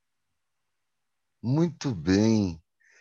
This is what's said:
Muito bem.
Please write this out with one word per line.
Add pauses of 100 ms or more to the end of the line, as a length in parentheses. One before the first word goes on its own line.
(1400)
Muito
bem. (380)